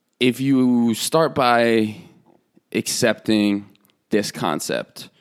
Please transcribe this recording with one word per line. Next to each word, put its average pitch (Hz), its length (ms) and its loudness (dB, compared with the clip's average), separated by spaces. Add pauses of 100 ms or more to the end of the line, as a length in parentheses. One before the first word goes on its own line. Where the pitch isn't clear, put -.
(220)
if 123 180 2
you 123 540 2
start 160 420 -2
by 117 600 2 (760)
accepting 104 1000 -2 (400)
this 107 220 0
concept - 800 -6 (120)